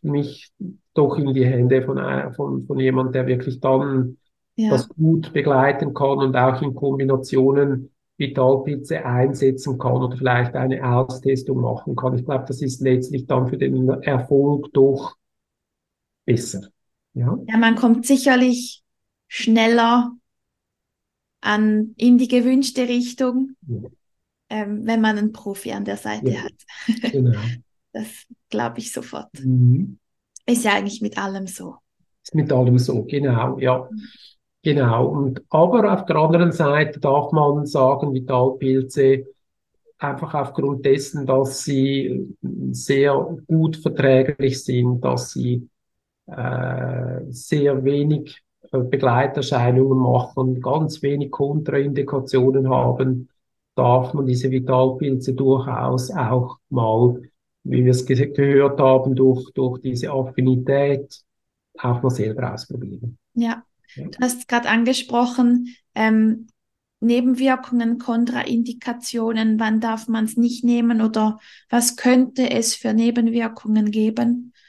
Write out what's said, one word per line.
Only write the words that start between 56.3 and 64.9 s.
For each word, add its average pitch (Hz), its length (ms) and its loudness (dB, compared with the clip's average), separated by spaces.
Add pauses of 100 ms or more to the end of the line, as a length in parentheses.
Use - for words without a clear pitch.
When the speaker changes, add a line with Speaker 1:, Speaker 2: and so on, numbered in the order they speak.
Speaker 1:
mal, 120 500 2 (440)
wie 127 200 2
wir 127 60 6
es 127 160 2
ge-, 135 240 0
gehört 139 480 2
haben, 131 380 4
durch, 131 380 2
durch 127 260 -4
diese 127 320 -6
Affinität 131 1080 0 (580)
auch 123 220 -2
mal 127 100 0
selber 110 440 -4
ausprobieren. 113 640 -12 (160)
Speaker 2:
Ja. 233 300 -4 (300)
Speaker 1:
Ja. 139 120 -12
Speaker 2:
Du - 160 -16
hast 247 260 -4
grad 240 180 -2
angesprochen, 240 1120 0 (180)